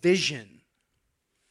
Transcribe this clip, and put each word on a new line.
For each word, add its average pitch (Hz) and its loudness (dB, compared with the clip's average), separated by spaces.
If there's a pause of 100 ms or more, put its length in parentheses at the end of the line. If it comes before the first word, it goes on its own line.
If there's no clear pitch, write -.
vision. 151 -2 (880)